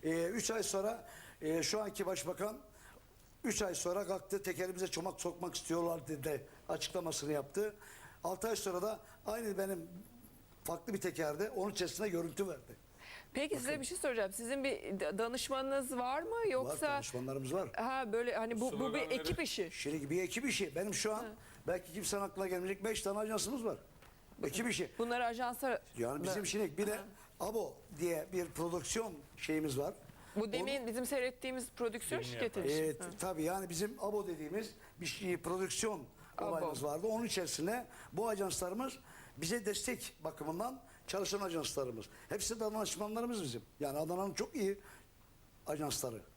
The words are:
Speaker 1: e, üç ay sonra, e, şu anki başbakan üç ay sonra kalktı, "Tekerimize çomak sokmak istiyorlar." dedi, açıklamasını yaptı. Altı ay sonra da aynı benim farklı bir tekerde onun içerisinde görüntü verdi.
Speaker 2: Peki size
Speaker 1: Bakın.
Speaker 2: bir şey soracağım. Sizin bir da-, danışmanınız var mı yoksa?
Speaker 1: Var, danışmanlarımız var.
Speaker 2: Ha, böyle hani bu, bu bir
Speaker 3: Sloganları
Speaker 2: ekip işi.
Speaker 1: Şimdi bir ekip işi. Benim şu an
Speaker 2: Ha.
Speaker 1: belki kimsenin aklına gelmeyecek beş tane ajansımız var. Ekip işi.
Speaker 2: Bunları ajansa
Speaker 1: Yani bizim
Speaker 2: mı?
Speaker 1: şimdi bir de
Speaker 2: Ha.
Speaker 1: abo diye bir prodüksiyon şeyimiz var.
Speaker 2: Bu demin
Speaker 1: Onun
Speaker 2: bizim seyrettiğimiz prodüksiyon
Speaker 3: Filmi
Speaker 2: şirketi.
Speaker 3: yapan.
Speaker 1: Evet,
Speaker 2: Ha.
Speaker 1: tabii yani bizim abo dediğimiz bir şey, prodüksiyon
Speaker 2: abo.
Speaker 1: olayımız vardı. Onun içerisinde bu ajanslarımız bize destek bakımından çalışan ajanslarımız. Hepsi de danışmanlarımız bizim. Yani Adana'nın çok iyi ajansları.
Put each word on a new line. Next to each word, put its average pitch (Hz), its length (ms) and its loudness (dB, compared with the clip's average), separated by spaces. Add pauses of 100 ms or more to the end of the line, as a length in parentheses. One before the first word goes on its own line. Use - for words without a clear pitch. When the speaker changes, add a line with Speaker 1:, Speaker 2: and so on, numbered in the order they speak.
Speaker 1:
e, 160 60 2 (140)
üç 208 280 0
ay 226 120 2
sonra, 202 400 0 (380)
e, 160 220 4
şu 214 180 2
anki 202 240 -2
başbakan 185 520 0 (880)
üç 214 180 2
ay 185 140 2
sonra 180 320 2
kalktı, 190 360 0
"Tekerimize 185 440 0
çomak 175 340 -2
sokmak 175 340 -2
istiyorlar." 170 520 2
dedi, 147 380 -2 (240)
açıklamasını 151 600 0
yaptı. 196 440 2 (480)
Altı 185 260 0
ay 220 60 4
sonra 180 260 0
da 214 180 0 (260)
aynı 214 320 0
benim 190 300 0 (760)
farklı 170 300 -2
bir 196 80 0
tekerde 165 480 2
onun 202 220 0
içerisinde 180 380 2
görüntü 170 380 2
verdi. 135 280 -6 (580)
Speaker 2:
Peki 294 220 2
size 247 140 -2
Speaker 1:
Bakın. 294 120 0
Speaker 2:
bir 262 40 -4
şey 359 120 -4
soracağım. 226 360 2
Sizin 254 300 0
bir 196 360 0
da-, 175 180 2
danışmanınız 262 800 2
var 254 240 2
mı 440 140 -2 (140)
yoksa? 262 380 2
Speaker 1:
Var, 285 80 4
danışmanlarımız 131 580 -2
var. 180 220 2
Speaker 2:
Ha, 262 360 2
böyle 233 240 2
hani 226 260 0
bu, 247 40 4
bu 262 60 2
bir 220 60 -2
Speaker 3:
Sloganları 254 220 2 (140)
Speaker 2:
ekip 330 300 0
işi. 185 280 0
Speaker 1:
Şimdi 143 380 -2
bir 170 140 4
ekip 240 220 0
işi. 180 300 2
Benim 190 180 0
şu 214 200 2
an 220 100 0
Speaker 2:
Ha. - 20 -4 (420)
Speaker 1:
belki 180 260 0
kimsenin 202 280 0
aklına 196 260 0
gelmeyecek 185 360 0
beş 214 180 2
tane 202 180 2
ajansımız 220 460 2
var. 170 120 2 (680)
Ekip 226 260 2
işi. 170 280 0
Speaker 2:
Bunları 240 280 2
ajansa 240 540 2 (180)
Speaker 1:
Yani 127 260 2
bizim 185 160 2
Speaker 2:
mı? 190 80 0
Speaker 1:
şimdi 185 300 2
bir 202 100 4
de 214 80 2
Speaker 2:
Ha. 202 80 -6 (360)
Speaker 1:
abo 202 340 0 (260)
diye 165 340 4
bir 180 120 2
prodüksiyon 170 680 0 (240)
şeyimiz 156 420 2
var. 160 140 0 (420)
Speaker 2:
Bu 208 180 2
demin 269 240 2
Speaker 1:
Onun 240 100 -2
Speaker 2:
bizim 240 180 0
seyrettiğimiz 254 640 0
prodüksiyon 233 520 0
Speaker 3:
Filmi - 120 -4
Speaker 2:
şirketi. 220 260 0
Speaker 3:
yapan. 147 140 2
Speaker 1:
Evet, 156 280 2
Speaker 2:
Ha. 180 40 -2 (140)
Speaker 1:
tabii 175 240 0
yani 180 260 0
bizim 190 320 0
abo 202 260 2
dediğimiz 165 460 -2 (280)
bir 175 40 -4
şey, 175 320 0
prodüksiyon 185 640 0 (340)
Speaker 2:
abo. 202 120 0
Speaker 1:
olayımız 156 340 0
vardı. 156 240 2
Onun 226 180 2
içerisinde 190 600 0 (280)
bu 220 160 2
ajanslarımız 196 640 0 (440)
bize 185 280 0
destek 208 480 -2 (100)
bakımından 170 580 -2 (260)
çalışan 196 340 2
ajanslarımız. 139 640 0 (240)
Hepsi 208 260 0
de 220 40 -8
danışmanlarımız 214 840 0
bizim. 120 180 -2 (180)
Yani 143 180 0
Adana'nın 175 360 0
çok - 220 -2
iyi 196 220 2 (880)
ajansları. 139 480 0 (220)